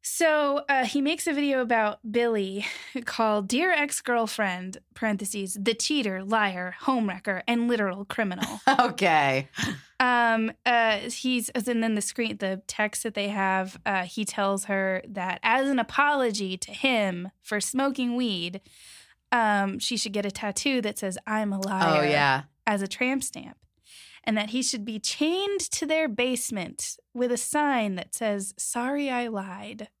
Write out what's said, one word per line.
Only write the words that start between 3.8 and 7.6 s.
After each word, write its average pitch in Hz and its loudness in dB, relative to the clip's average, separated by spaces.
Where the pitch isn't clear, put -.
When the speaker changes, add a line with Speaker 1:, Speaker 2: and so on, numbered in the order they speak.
Speaker 1:
parentheses, 202 -2
the 226 2
cheater, 220 0
liar, 190 0
homewrecker, 202 0
and 240 2